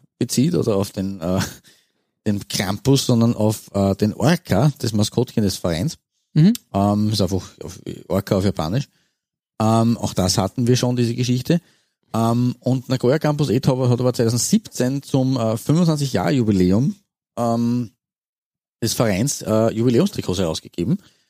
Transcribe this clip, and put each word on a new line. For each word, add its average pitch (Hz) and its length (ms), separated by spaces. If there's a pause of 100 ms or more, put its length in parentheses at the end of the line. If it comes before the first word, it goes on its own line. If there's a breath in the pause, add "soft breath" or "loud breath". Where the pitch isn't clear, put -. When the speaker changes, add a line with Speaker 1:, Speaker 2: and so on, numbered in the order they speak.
(180)
Speaker 1:
bezieht 131 380
oder 113 220
auf 98 140
den, 98 280
äh, 90 200 (840 loud breath)
den 101 220
Krampus, 107 580
sondern 117 300
auf, 107 380
äh, 98 220
den 107 180
Orca, 139 640
das 110 140
Maskottchen 110 500
des 98 140
Vereins. 92 400 (360)
Speaker 2:
Mhm. 170 200 (200)
Speaker 1:
Ähm, 104 360
ist 107 120
einfach 95 220 (200)
auf, - 180 (260)
Orca 98 300
auf 95 80
Japanisch. 95 420 (720)
Ähm, 113 360
auch - 160
das 92 240
hatten 107 300
wir 123 100
schon, 123 180
diese 117 200
Geschichte. 127 440 (540)
Ähm, 117 480
und 127 260
Nagoya 127 300
Grampus 147 320
Eight 120 180
hat, 131 100
hat 123 220
aber 123 140
zweitausendsiebzehn 127 880
zum, 131 320
äh, 113 220
fünfundzwanzig 147 560
Jahr 98 180
Jubiläum, 107 640 (420)
ähm, 117 540 (880)
des 113 120
Vereins, 113 480
äh, 110 320
Jubiläumstrikots 113 640
herausgegeben. 87 600 (300 soft breath)